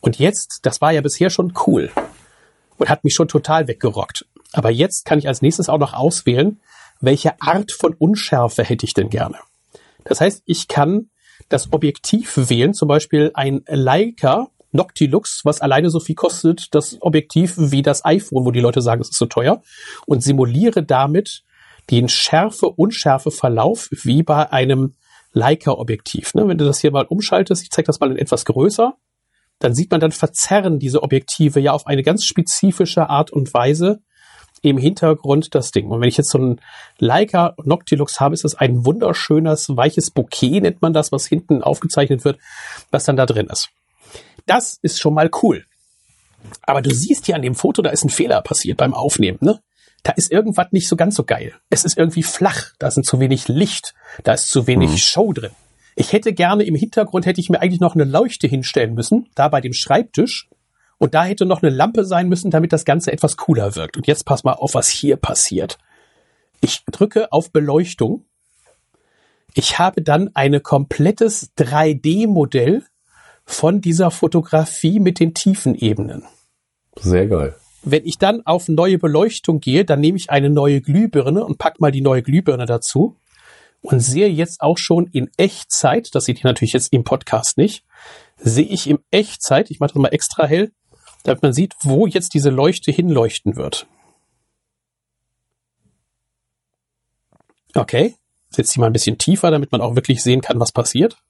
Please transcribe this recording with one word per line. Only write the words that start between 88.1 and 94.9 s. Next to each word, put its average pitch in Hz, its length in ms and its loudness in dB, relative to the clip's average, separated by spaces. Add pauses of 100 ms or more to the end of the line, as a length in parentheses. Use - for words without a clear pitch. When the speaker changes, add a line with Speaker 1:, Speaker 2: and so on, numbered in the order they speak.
Speaker 1:
sehe 120 300 0
ich 180 220 -6
im 147 120 2 (120)
Echtzeit, 180 600 0
ich - 80 -14
mache 143 140 -2
das 143 80 0
mal 131 80 2
extra - 360 -2
hell, 175 280 0 (500)
damit 131 180 -2
man 139 120 2
sieht, 165 300 0
wo 143 220 2
jetzt 175 280 -4
diese 143 160 2
Leuchte 139 420 0
hinleuchten 139 640 0
wird. - 320 -10 (3750)